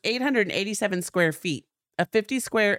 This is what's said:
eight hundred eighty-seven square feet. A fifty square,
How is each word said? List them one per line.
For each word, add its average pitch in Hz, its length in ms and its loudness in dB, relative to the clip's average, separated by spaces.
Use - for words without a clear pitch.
eight 240 180 -2
hundred 247 300 2
eighty-seven 196 500 -2
square 175 300 2
feet. 147 340 -6
A 175 80 0
fifty 226 340 0
square, 208 400 2